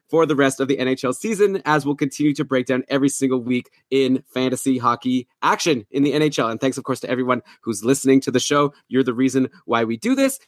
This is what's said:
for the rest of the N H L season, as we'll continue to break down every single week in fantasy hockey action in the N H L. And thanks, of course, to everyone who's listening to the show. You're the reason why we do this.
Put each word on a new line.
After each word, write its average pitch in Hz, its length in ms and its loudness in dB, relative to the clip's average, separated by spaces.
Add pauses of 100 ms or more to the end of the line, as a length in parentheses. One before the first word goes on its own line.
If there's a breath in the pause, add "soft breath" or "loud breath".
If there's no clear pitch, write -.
for 160 180 4
the 151 80 2
rest 135 240 2
of 135 80 -2
the 135 140 0
N 127 80 0
H 135 160 -2
L 127 80 0
season, 202 520 0
as 147 220 2
we'll 143 80 0
continue 147 400 -2
to 143 100 -4
break 131 220 -2
down 131 220 0
every 139 200 2
single 131 320 -2
week 123 300 -4 (180)
in 131 360 2 (100)
fantasy 127 440 0
hockey 120 500 -2 (140)
action 151 460 0
in 139 140 -2
the 143 100 2
N 151 100 2
H 151 180 0
L. 117 80 0
And 113 120 -6
thanks, - 160 -2
of 131 60 -8
course, 127 160 -4
to - 100 -10
everyone 123 320 -2 (200 soft breath)
who's 107 240 -6
listening 135 380 4
to 139 100 -4
the 123 80 2
show. 143 320 0 (160 soft breath)
You're 127 160 0
the 120 100 -2
reason 127 340 0 (160 soft breath)
why 117 200 0
we 113 120 -2
do 247 200 -2
this. 269 320 0